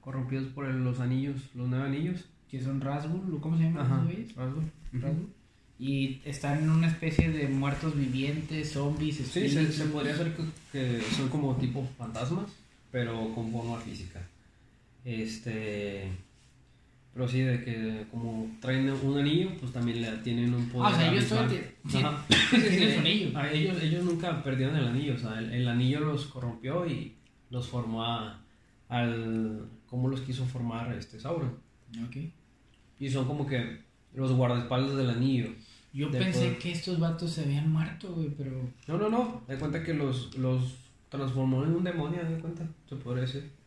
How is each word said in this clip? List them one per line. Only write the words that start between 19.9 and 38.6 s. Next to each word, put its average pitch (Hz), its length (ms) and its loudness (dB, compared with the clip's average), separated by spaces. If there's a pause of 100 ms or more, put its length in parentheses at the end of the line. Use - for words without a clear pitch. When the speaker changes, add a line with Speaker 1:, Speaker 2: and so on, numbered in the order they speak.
Speaker 1:
le 113 160 -2
tienen 120 360 0
un 120 140 0
poder 123 240 2
Speaker 2:
Ah, - 20 4
o 165 40 4
sea, 165 140 6
ellos 208 200 4
Speaker 1:
abismal. 220 160 4
Speaker 2:
todavía - 200 -2
ti-, - 220 -10
sí, 135 80 4
Speaker 1:
Ajá. 147 260 0 (120)
Speaker 2:
<coughs> - 140 4
tienen 214 200 8
Speaker 1:
Sí, 185 160 6
sí, 214 80 6
Speaker 2:
su - 60 4
anillo. 175 340 4
Speaker 1:
ah, 147 160 0
ellos, 165 320 2
ellos 170 220 2
nunca 170 380 0
perdieron 135 340 0
el 127 120 2
anillo, 135 260 0
o 113 40 -4
sea, 110 200 -4
el, 113 140 -4
el 123 160 2
anillo 127 320 4
los 147 260 0
corrompió 123 600 -4
y - 280 -4 (360)
los 123 180 -4
formó 113 360 -4
a, 110 360 -4 (480)
al, 113 760 -2 (220)
como 127 200 0
los 131 140 -2
quiso 127 220 -4
formar, 117 500 -4
este, 110 260 -12
Sauron. 135 380 -4 (480)
Speaker 2:
Ok. 123 100 -10 (840)
Speaker 1:
Y 135 120 -4
son 131 160 0
como 147 200 -2
que 120 360 -2 (320)
los 131 180 2
guardaespaldas 127 640 4
del 127 140 2
anillo. 120 400 2 (420)
Speaker 2:
Yo 143 180 -2
Speaker 1:
Del 139 140 2
Speaker 2:
pensé 165 160 2
Speaker 1:
poder. 123 180 2
Speaker 2:
que - 140 -4
estos 170 260 -2
vatos 165 320 2
se 160 140 -4
habían 147 260 2
muerto, 156 420 0
güey, 160 240 -2
pero 131 320 -4 (200)